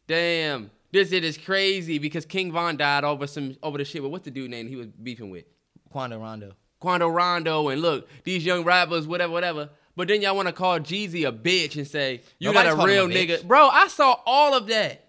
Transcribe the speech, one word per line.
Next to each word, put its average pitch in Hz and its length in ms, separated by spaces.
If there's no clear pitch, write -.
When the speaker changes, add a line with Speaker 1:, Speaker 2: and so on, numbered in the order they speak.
Speaker 1:
Damn, 160 600
this 190 180
shit 180 140
is 156 140
crazy," 190 600
because 147 280
King 185 260
Von 170 260
died 143 260
over 143 220
some, 139 380
over 147 160
the 143 60
shit 143 180
with, 139 80
what's 185 140
the 143 60
dude 127 200
name 117 160
he 131 80
was 120 120
beefing 110 440
with? 87 140
Speaker 2:
Quando 123 300
Rondo. 110 340
Speaker 1:
Quando 170 280
Rondo, 165 600
and 139 120
look, 160 260
these 180 220
young 180 180
rappers, 170 440
whatever, 175 260
whatever. 165 360
But 175 120
then 208 140
y'all 196 140
wanna 185 180
call 180 260
Jeezy 170 480
a 127 40
bitch 151 440
and 147 120
say, 135 340
"You - 120
Speaker 2:
Nobody's 196 200
Speaker 1:
not 160 40
a - 40
Speaker 2:
calling 175 160
him 190 160
Speaker 1:
real 180 140
Speaker 2:
a - 40
bitch. 165 140
Speaker 1:
nigga." 170 60
Bro, 277 220
I 339 180
saw 269 380
all 285 280
of 226 140
that. 208 420